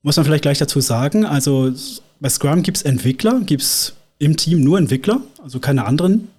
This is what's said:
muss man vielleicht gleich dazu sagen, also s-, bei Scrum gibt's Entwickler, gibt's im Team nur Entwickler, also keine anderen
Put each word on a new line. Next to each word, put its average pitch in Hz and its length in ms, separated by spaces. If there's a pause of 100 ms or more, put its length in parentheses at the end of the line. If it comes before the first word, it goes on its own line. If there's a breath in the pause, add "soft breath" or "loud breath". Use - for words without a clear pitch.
muss 147 140
man 160 80
vielleicht 151 180
gleich 143 160
dazu 147 220
sagen, 139 440
also 135 440
s-, - 320 (200)
bei 135 80
Scrum 151 340
gibt's - 200
Entwickler, 139 580
gibt's - 540 (240)
im 151 180
Team 160 260
nur 160 160
Entwickler, 175 420 (220)
also 127 160
keine 131 280
anderen 180 420 (100)